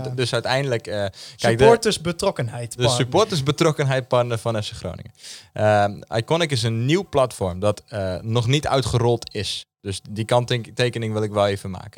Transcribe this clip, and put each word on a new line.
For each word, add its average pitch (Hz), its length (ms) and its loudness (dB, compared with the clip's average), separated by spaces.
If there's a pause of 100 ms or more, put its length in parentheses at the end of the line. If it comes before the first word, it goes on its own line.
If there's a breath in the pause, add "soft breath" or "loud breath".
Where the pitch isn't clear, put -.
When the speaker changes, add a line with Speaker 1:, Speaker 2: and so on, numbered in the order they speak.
Speaker 1:
het, 127 160 -8
dus 127 160 -2
uiteindelijk, 123 540 -2
eh, 87 100 -8
kijk, 98 140 -2 (280 loud breath)
de 120 80 2
Speaker 2:
Supporters 147 540 6
betrokkenheid 156 680 -4
Speaker 1:
de - 60 -16
Speaker 2:
partner. 123 200 2
Speaker 1:
supporters 151 460 2
betrokkenheid 143 640 0
partner 120 300 0
van 110 260 -2
F - 60 -8
C - 40 -16
Groningen. - 380 -12 (420 loud breath)
Ehm, 104 480 2 (140)
Iconic 151 360 0
is 117 120 -2
een 113 220 0
nieuw 175 240 2
platform 101 500 0
dat, 104 280 0
eh, 95 340 -6
nog 113 260 0
niet 143 200 0
uitgerold 120 680 0
is. - 320 -6 (160)
Dus 98 280 -8
die 104 160 -6
kanttekening 117 880 -2
wil 107 100 -2
ik 104 80 -4
wel 101 160 2
even 98 240 -4
maken. 92 260 -12